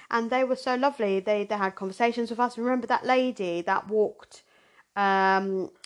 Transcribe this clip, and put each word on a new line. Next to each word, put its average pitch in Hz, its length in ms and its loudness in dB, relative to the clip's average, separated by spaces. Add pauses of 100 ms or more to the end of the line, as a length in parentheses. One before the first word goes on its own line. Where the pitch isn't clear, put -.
(100)
and 233 200 0
they 262 140 2
were 254 120 0
so 254 200 -2
lovely. 240 440 0
They, 208 240 0
they 208 120 -4
had 190 180 -2
conversations 233 560 -2
with 226 80 -6
us. 240 200 0
Remember 247 280 0
that - 200 -2
lady 247 560 0
that 190 260 -2
walked, - 540 -2 (520)
um, 190 760 2 (160)